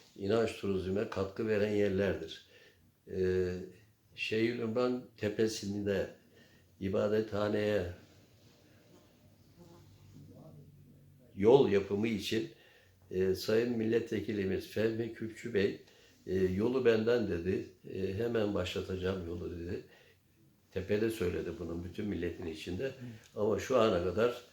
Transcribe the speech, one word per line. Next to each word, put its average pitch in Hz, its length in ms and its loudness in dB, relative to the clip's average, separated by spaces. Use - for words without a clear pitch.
inanç 110 400 0
turizme 98 540 -2
katkı 98 360 -4
veren 107 280 2
yerlerdir. 98 720 0
Ee, 92 440 0
Şeyhülimran 120 880 0
Tepesi'nde 101 960 0
ibadethaneye 104 1120 0
yol 113 320 8
yapımı 101 400 2
için, 110 400 -2
e, 92 240 2
Sayın 117 440 0
Milletvekilimiz 107 920 -2
Fehmi 113 440 -2
Külçü 113 420 -10
Bey, 98 260 2
e, - 80 -2
"Yolu 95 500 2
benden." 113 440 4
dedi. 92 400 -2
"E, 95 200 -4
hemen 110 400 -2
başlatacağım 95 720 -4
yolu." 85 240 -8
dedi. 85 320 -8
Tepede 104 380 0
söyledi 87 480 -2
bunun 85 260 -6
bütün 104 220 -6
milletin 87 400 -4
içinde. 90 460 -6
Ama 107 240 2
şu 123 200 2
ana 101 260 4
kadar, 104 380 0